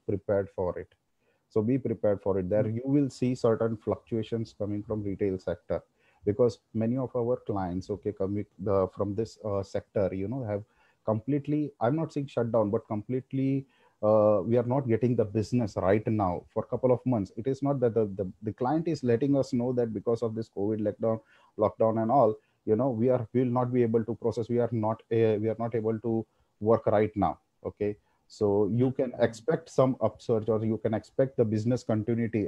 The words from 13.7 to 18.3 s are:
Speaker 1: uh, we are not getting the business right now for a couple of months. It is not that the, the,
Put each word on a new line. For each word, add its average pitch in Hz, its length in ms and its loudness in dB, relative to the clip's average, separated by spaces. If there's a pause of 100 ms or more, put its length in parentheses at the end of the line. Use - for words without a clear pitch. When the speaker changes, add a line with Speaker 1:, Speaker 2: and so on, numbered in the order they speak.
Speaker 1:
uh, 107 420 6
we 113 140 2
are 120 60 4
not 123 240 -2
getting 120 280 2
the 113 100 2
business 107 520 -2
right 101 300 2
now 98 360 0 (100)
for 110 100 -2
a - 20 -16
couple 127 260 0
of 120 140 0
months. 113 320 0
It 110 100 -10
is 131 140 -2
not 143 200 0
that 120 120 2
the, 110 120 2 (100)
the, 95 140 -4 (120)